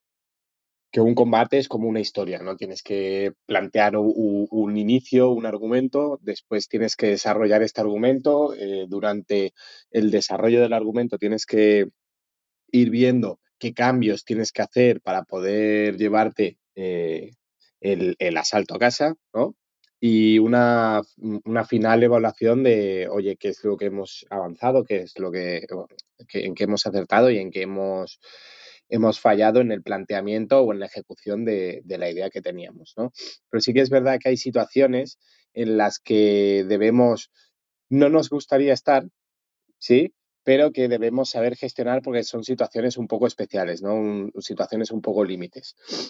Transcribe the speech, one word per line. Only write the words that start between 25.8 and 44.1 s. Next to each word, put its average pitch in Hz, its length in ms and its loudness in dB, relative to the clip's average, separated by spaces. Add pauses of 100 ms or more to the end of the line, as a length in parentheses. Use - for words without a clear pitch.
qué, - 180 -6
en 90 100 -6
qué 107 80 -2
hemos 101 220 -2
acertado 101 440 2
y 110 80 0
en 95 140 -8
qué 95 100 -6
hemos, 95 580 -8 (680)
hemos 110 320 0
fallado 110 400 4
en 120 120 2
el 95 100 -6
planteamiento 104 800 -4
o 110 100 2
en 98 80 -6
la 98 60 -10
ejecución 104 580 -10
de, 98 400 -4
de 90 140 -8
la 87 120 -6
idea 92 200 -8
que 92 120 -12
teníamos, 87 540 -14
¿no? 120 160 -8 (380)
Pero 113 100 -2
sí 110 120 -2
que 127 80 4
es 131 100 2
verdad 131 300 2
que 131 100 -2
hay 127 60 0
situaciones 127 800 -2 (360)
en 110 220 -2
las 104 240 0
que 101 680 4
debemos, 113 640 2 (580)
no 143 200 4
nos 151 200 2
gustaría 139 440 0
estar, 135 340 2 (720)
¿sí? 135 360 2 (300)
Pero 143 280 4
que 127 160 0
debemos 120 420 -2
saber 120 260 -2
gestionar 123 460 -4
porque 120 220 -4
son 117 200 -8
situaciones 123 520 -2
un 117 100 -6
poco 113 220 0
especiales, 92 540 -6
¿no? 101 120 -2
Un, 104 460 -4